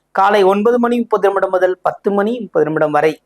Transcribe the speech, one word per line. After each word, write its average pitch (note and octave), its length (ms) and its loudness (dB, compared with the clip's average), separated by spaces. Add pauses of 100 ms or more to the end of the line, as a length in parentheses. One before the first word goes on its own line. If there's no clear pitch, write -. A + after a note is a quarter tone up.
(100)
காலை G3+ 320 2
ஒன்பது G#3 360 2
மணி A#3+ 200 0
முப்பது G#3 300 0
நிமிடம் G3 220 -2
முதல் F#3 320 0
பத்து - 280 -4
மணி G#3 300 -2
முப்பது E3+ 240 -2
நிமிடம் D#3 260 -2
வரை. D3+ 360 -2